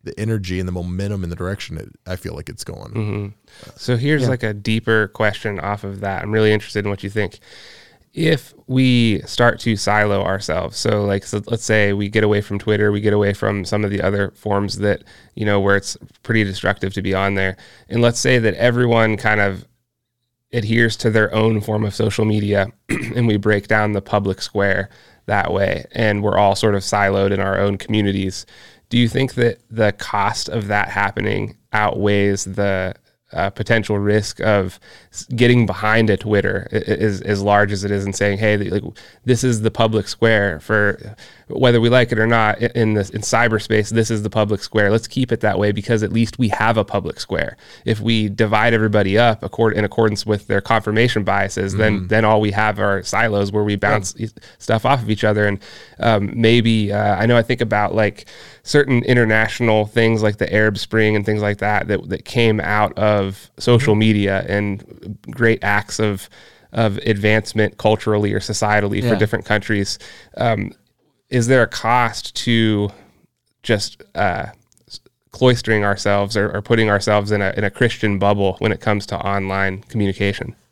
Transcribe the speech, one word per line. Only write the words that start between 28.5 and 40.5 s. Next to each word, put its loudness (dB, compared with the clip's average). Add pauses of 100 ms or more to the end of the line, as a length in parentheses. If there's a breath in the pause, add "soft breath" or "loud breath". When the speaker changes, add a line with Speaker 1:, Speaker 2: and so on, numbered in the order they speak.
Speaker 2:
Do 0
you 4
think -2
that 0 (120)
the 2
cost -4
of -6
that 0
happening -4 (160)
outweighs 0
the, -4 (400)
uh, -2
potential 0
risk 0
of 0 (320 loud breath)
s-, -14 (100)
getting 4
behind 0
a 4
Twitter -2
i-, -2
i-, 0
is -2
as -2
large 2
as -6
it -4
is -2
and -6
saying, 0
"Hey, 2
like, -2 (420 loud breath)
this 2
is 0
the 0
public 0
square 2